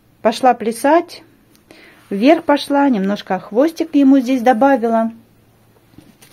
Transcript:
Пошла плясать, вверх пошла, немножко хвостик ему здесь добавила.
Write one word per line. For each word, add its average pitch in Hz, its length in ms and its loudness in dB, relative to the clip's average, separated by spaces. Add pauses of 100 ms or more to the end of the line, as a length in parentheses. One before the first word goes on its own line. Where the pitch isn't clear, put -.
(220)
Пошла 233 320 0
плясать, 277 720 -2 (880)
вверх 254 320 2
пошла, 285 460 0
немножко 196 500 -4
хвостик 320 560 -4
ему 277 240 4
здесь 247 240 -4
добавила. 226 680 0 (1200)